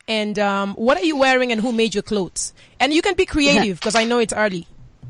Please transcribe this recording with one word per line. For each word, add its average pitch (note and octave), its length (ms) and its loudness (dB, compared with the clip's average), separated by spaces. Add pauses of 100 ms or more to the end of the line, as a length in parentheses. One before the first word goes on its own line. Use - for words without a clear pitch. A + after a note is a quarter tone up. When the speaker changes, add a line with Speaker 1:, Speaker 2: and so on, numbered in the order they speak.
Speaker 1:
And, G#3+ 320 -2
um, G3 340 0
what B3 240 2
are F#4 60 -2
you D#4 120 0
wearing B3+ 360 2
and A3 80 0
who B3 100 0
made A3 240 0
your G3 80 -2
clothes? - 500 -6 (280)
And C4+ 120 2
you E4 100 4
can G4 120 0
be F#4 100 2
creative, C#4+ 560 2
Speaker 2:
<laughs> - 20 -12
Speaker 1:
'cause A3 120 -2
I A3+ 100 2
know A#3+ 140 0
it's A3+ 140 0
early. G3 340 -2 (420)